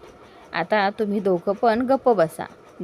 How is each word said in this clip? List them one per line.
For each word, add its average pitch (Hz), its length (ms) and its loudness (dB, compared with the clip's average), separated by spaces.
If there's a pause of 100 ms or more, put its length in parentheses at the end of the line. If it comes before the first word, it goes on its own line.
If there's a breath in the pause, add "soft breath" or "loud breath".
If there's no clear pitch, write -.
(520 loud breath)
"आता 190 380 0
तुम्ही 208 300 -4
दोघं 185 320 0
पण 226 300 0
गप्प 269 260 0
बसा," 180 360 0 (400)